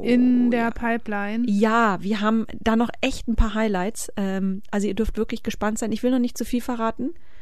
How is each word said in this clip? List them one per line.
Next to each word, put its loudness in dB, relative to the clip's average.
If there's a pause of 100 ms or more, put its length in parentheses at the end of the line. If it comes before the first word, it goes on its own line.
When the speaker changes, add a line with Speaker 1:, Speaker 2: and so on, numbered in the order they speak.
Speaker 1:
in 4
der 2
Speaker 2:
ja. 0
Speaker 1:
Pipeline. -2
Speaker 2:
Ja, 4
wir 0
haben 2 (120)
da 2
noch 2 (120)
echt -2
ein 0
paar 4
Highlights. -2
Ähm, -2
also 0
ihr -2
dürft 0
wirklich -4
gespannt -2
sein. -2
Ich -2
will 2
noch 4
nicht 0
zu -4
viel -2
verraten, -4 (280)